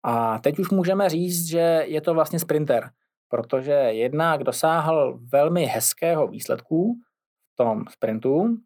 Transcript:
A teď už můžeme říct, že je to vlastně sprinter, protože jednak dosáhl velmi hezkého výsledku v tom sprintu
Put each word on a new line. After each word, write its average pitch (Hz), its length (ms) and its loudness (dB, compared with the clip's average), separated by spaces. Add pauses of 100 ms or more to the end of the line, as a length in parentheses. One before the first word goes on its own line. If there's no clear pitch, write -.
A 117 360 0
teď 151 200 0
už 180 100 -2
můžeme 190 400 2
říct, 170 380 -2
že 165 380 2
je 156 160 -4
to 165 120 0
vlastně 160 260 0
sprinter, 151 520 0 (380)
protože 131 440 -2
jednak 139 720 0
dosáhl 156 760 0 (120)
velmi 156 340 4
hezkého 151 640 0
výsledku 185 720 -2 (540)
v - 20 -20
tom 110 340 0
sprintu 139 760 -2